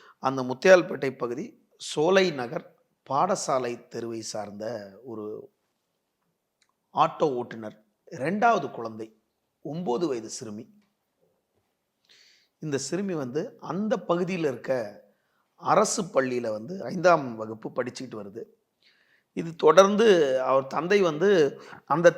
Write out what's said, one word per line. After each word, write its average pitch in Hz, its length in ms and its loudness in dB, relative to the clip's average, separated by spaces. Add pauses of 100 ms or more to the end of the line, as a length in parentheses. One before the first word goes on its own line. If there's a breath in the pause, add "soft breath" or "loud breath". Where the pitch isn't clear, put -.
(220 soft breath)
அந்த 131 260 -2
முத்தியால்பேட்டை 139 640 4 (120)
பகுதி 127 240 -6 (440)
சோலை 185 360 4 (140)
நகர் 120 260 -8 (440)
பாடசாலை 143 600 0 (220)
தெருவை 113 260 -8 (120)
சார்ந்த 104 340 -10 (460)
ஒரு 107 120 -10 (1700)
ஆட்டோ 160 340 2 (120)
ஓட்டுநர் 113 380 -12 (400)
இரண்டாவது 190 580 0
குழந்தை 113 320 -10 (560)
ஒன்பது 180 460 -4
வயது 113 280 -6
சிறுமி. 110 280 -12 (2000 soft breath)
இந்த 151 220 -4
சிறுமி 185 400 -4
வந்து 127 160 -4 (320)
அந்த 208 220 -2 (160)
பகுதியில் 175 400 0
இருக்க 123 200 -6 (1000)
அரசு 202 300 2 (120)
பள்ளியில 123 320 0 (120)
வந்து 139 180 -12 (160)
ஐந்தாம் 170 340 4 (140)
வகுப்பு 110 360 -10
படிச்சுக்கிட்டு 120 460 -8
வருது. 101 200 -14 (920)
இது 170 140 -6 (120)
தொடர்ந்து 196 440 8 (400)
அவர் 135 260 2
தந்தை 175 240 0 (120)
வந்து 160 200 0 (640 loud breath)
அந்த 170 240 8